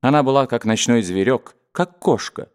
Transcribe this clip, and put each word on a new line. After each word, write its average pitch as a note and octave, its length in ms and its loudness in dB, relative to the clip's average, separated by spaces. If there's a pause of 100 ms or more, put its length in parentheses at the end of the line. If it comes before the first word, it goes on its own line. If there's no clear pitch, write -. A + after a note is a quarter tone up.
Она C#3+ 220 2
была C3+ 240 2
как A#2 180 -4
ночной A2+ 360 0
зверёк, F#2+ 540 -2 (160)
как - 280 -6
кошка. - 560 -2